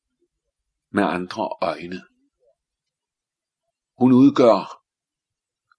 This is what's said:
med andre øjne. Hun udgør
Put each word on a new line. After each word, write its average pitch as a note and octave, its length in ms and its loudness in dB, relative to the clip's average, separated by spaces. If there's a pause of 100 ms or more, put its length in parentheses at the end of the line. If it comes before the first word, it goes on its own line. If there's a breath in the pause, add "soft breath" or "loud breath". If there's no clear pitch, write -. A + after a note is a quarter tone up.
(880)
med G2+ 140 -2
andre F2+ 460 -6 (120)
øjne. F2 400 -8 (2000)
Hun B2+ 160 2
udgør B2 680 2 (960)